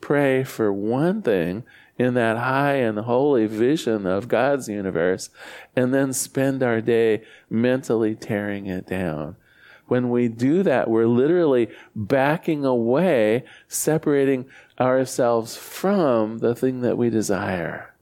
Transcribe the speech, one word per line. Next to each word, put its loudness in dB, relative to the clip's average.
pray 2
for -2
one 0
thing 0
in 0
that 2
high 0
and 0
holy 2
vision 0
of -2
God's 0
universe, -2
and 0
then 0
spend -2
our 0
day 2
mentally 0
tearing -6
it -6
down. -6
When 0
we 2
do 0
that, 2
we're 2
literally 2
backing 0
away, 2
separating 0
ourselves 0
from 0
the 0
thing -2
that 0
we 2
desire. -2